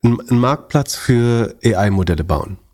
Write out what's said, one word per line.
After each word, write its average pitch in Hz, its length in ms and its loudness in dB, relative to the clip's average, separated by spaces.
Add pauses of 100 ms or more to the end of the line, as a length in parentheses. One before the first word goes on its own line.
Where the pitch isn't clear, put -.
einen, 117 260 2
einen 120 120 2
Marktplatz 139 560 -2
für 117 580 0 (100)
A-I-Modelle 95 600 2
bauen. 85 340 -4 (160)